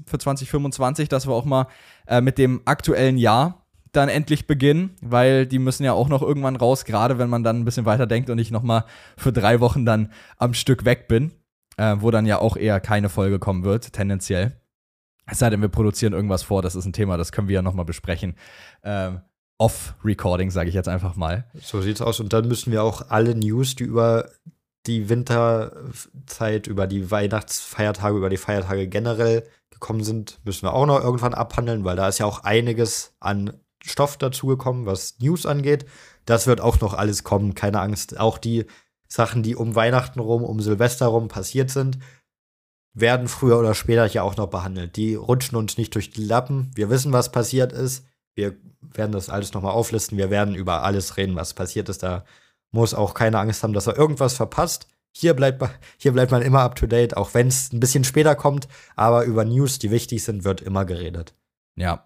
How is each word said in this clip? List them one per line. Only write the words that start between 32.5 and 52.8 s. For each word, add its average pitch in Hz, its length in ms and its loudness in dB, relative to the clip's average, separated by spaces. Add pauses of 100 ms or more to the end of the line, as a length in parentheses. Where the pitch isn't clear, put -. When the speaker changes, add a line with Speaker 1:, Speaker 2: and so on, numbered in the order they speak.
Speaker 2:
an 101 320 -4 (280)
Stoff - 360 -2
dazugekommen, 127 680 -2
was 98 340 -6
News 156 260 0
angeht. 143 400 0 (400)
Das 117 220 2
wird 123 120 4
auch 113 220 2
noch 101 120 -2
alles 101 300 -2
kommen, 101 320 0
keine 101 240 -2
Angst. 98 400 -6
Auch 110 180 2
die 117 280 -2 (420)
Sachen, 117 340 0
die 110 140 -2
um 113 200 -4
Weihnachten 123 440 2
rum, 117 240 0
um 110 160 -6
Silvester 107 480 2
rum 113 200 2
passiert 127 420 -4
sind, 131 300 -2 (960)
werden 123 340 2
früher 117 320 4
oder 110 160 2
später 117 320 2
ja 101 160 -2
auch 98 140 -4
noch 104 100 -2
behandelt. 92 480 -8
Die 110 200 -2
rutschen 120 420 -2
uns 110 200 -4
nicht 113 180 -4
durch 101 140 -4
die 110 140 -8
Lappen. 131 520 -2
Wir 104 140 -2
wissen, 131 240 0
was 123 180 2
passiert 127 420 0
ist. 131 320 -6 (280)
Wir 101 220 -4 (260)
werden 107 300 -6
das 98 180 -6
alles 101 240 -6
noch 98 80 -4
mal 98 100 -2
auflisten. 110 460 -2
Wir 98 120 0
werden 101 260 0
über 90 280 -2
alles 98 340 -2
reden, 98 180 -2
was 82 180 -6
passiert 95 360 -6
ist. 98 140 -8
Da 90 200 -4 (480)
muss 113 220 2